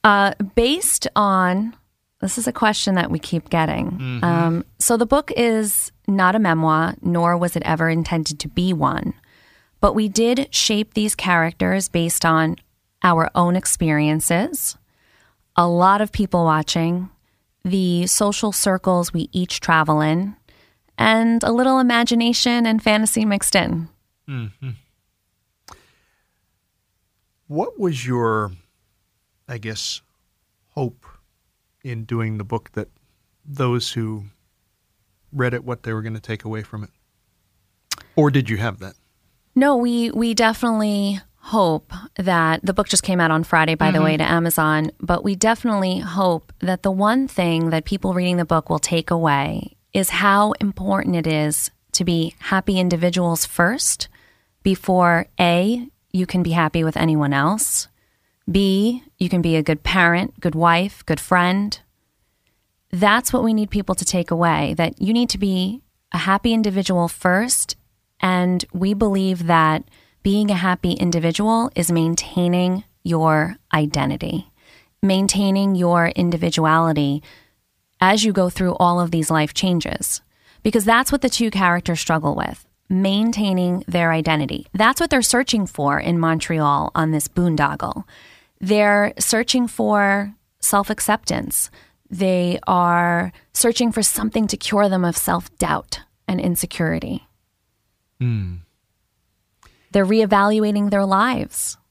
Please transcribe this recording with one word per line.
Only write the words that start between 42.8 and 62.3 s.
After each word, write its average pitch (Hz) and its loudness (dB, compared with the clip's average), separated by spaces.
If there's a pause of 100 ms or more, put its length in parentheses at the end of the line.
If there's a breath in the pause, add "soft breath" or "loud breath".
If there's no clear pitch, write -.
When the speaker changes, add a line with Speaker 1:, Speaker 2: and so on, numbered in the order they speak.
Speaker 1:
just - -2
came 185 0
out 165 2
on 160 0
Friday, 160 2
by 156 2
the 160 2
Speaker 2:
Mm-hmm. 156 4
Speaker 1:
way, 156 2
to 156 0
Amazon, 160 0
but 175 -2
we 196 -2
definitely 202 0
hope 180 -2
that 185 -4
the 196 0
one 214 0
thing 165 0
that 160 -2
people 190 -4
reading 180 0
the 175 0
book 160 0
will 156 0
take 165 -2
away 156 -2 (160)
is 190 -2
how 202 2 (100)
important 196 -2
it 165 -2
is 151 -2 (220)
to 185 -2
be 170 0
happy 190 -2
individuals 175 0
first - -2 (540 soft breath)
before, 180 2 (140)
A, 196 2 (220)
you 180 0
can 180 -2
be 170 0
happy 165 0
with 160 -2
anyone 151 2
else, 156 -2 (640)
B, 196 0 (140)
you 180 -2
can 180 0
be 165 2
a 156 2
good 151 -2
parent, 175 0
good 156 -4
wife, 170 0
good 156 -2
friend. 185 0 (1120)